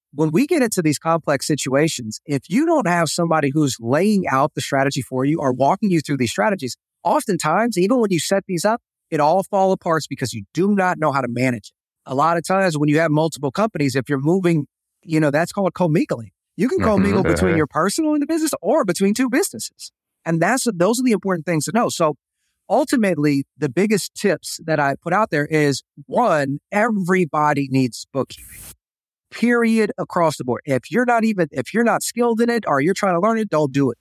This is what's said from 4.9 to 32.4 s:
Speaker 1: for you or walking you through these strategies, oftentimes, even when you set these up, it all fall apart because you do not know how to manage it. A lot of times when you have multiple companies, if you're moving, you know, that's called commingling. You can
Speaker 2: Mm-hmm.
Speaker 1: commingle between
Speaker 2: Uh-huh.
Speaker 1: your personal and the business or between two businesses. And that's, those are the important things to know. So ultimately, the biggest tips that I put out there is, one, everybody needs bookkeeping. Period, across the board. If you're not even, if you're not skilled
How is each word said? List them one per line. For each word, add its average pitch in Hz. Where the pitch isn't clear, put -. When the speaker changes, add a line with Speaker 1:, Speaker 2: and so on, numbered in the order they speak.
Speaker 1:
for 131
you 156
or 139
walking 160
you 170
through 143
these 123
strategies, 190
oftentimes, 208
even 196
when 208
you 170
set 196
these 175
up, 220
it 160
all 160
fall 190
apart 165
because 135
you 107
do 196
not 185
know 151
how 135
to 127
manage 120
it. -
A 139
lot 160
of 165
times 185
when 147
you 147
have 160
multiple 147
companies, 156
if 135
you're 139
moving, 170
you 160
know, 156
that's 156
called 196
commingling. 156
You 196
can 370
Speaker 2:
Mm-hmm. -
Speaker 1:
commingle 202
between 180
Speaker 2:
Uh-huh. 165
Speaker 1:
your 156
personal 208
and 294
the 285
business 320
or 254
between 196
two 262
businesses. -
And 165
that's, 226
those 190
are 262
the 254
important 185
things 165
to 156
know. 214
So 170
ultimately, 180
the 147
biggest 196
tips -
that 160
I 139
put 165
out 214
there 147
is, 147
one, 151
everybody 175
needs 127
bookkeeping. -
Period, 226
across 165
the 135
board. 123
If 131
you're 226
not 233
even, 196
if -
you're 226
not 202
skilled 233